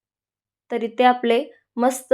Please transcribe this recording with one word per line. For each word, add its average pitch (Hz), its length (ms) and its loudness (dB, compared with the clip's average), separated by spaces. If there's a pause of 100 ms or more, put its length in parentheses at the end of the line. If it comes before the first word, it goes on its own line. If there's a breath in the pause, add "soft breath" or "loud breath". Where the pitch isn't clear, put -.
(720)
तर 233 120 -6
इथे 226 200 -4
आपले 247 400 2 (340 soft breath)
मस्त 254 360 0